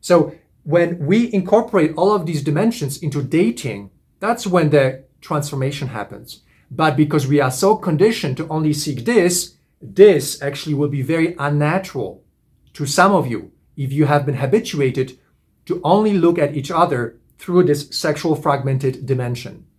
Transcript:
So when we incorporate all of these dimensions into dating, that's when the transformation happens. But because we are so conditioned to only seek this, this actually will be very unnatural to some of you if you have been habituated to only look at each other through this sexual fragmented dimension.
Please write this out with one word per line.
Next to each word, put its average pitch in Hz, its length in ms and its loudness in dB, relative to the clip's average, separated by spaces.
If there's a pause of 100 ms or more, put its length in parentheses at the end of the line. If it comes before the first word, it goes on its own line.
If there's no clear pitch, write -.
So 165 340 2 (300)
when 170 420 0
we 226 260 2
incorporate 185 640 2
all 190 180 2
of 175 120 -2
these 156 160 -4
dimensions 156 600 -2
into 143 200 -4
dating, 123 680 -2 (280)
that's 233 280 -4
when 175 240 2
the 135 340 2 (160)
transformation 139 680 -6
happens. 107 520 -12 (300)
But 143 260 0
because 151 300 0
we 143 140 2
are 131 100 2
so 196 260 2
conditioned 170 640 0
to 156 100 -8
only 156 240 0
seek 135 320 -6
this, 180 520 2 (260)
this 160 580 4
actually 143 340 -6
will 147 140 -2
be 139 140 -4
very 165 360 0
unnatural 147 840 -2 (500)
to 147 120 -6
some 185 260 4
of 160 140 2
you 113 260 -8 (240)
if 139 160 -6
you 147 140 2
have 143 180 2
been 135 120 -4
habituated 135 840 -2 (480)
to 175 160 -4
only 202 300 2
look 170 260 2
at 147 160 0
each 139 160 -6
other 147 480 0 (200)
through 175 260 2
this 143 260 0
sexual 156 460 -2
fragmented 135 720 -2
dimension. 123 600 -6 (120)